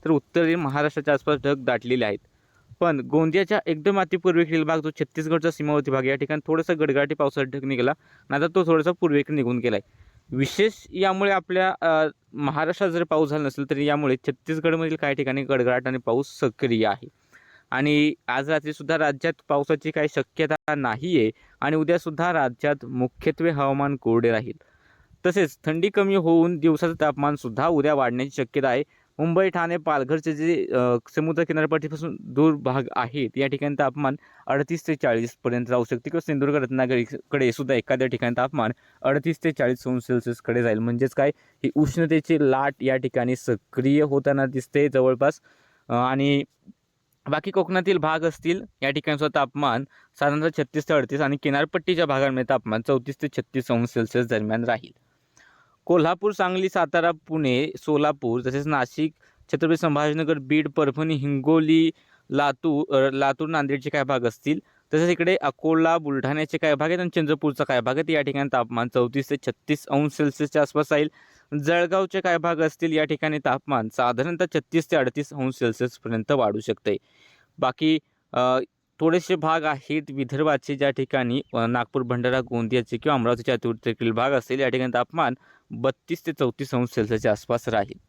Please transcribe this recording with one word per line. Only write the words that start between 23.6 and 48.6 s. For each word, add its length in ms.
कोरडे 360
राहील. 300
तसेच 400
थंडी 240
कमी 260
होऊन 420
दिवसाचं 440
तापमानसुद्धा 680
उद्या 260
वाढण्याची 380
शक्यता 360
आहे. 160
मुंबई, 300
ठाणे, 280
पालघरचे 560
जे, 400
अ, 240
समुद्र 280
किनारपट्टीपासून 760
दूर 340
भाग 300
आहेत, 420
या 100
ठिकाणी 320
तापमान 360
अडतीस 400
ते 80
चाळीस 480
पर्यंत 260
राहू 140
शकते 260
किंवा 100
सिंधुदुर्ग, 420
रत्नागिरीकडे 880
सुद्धा 220
एखाद्या 340
ठिकाणी 300
तापमान 340
अडतीस 400
ते 80
चाळीस 360
अंश 140
सेल्सियसकडे 640
जाईल. 140
म्हणजेच 340
काय, 200
ही 120
उष्णतेची 760
लाट 300
या 160
ठिकाणी 380
सक्रिय 640
होताना 440
दिसते 440
जवळपास. 500
अ, 40
आणि 500
बाकी 220
कोकणातील 460
भाग 220
असतील, 440